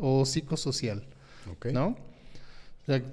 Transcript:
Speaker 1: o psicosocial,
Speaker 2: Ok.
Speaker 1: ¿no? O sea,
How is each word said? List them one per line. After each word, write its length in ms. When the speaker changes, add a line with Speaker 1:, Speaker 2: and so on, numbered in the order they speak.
Speaker 1:
o 260
psicosocial, 800
Speaker 2:
Ok. 220
Speaker 1:
¿no? 240
O 40
sea, 160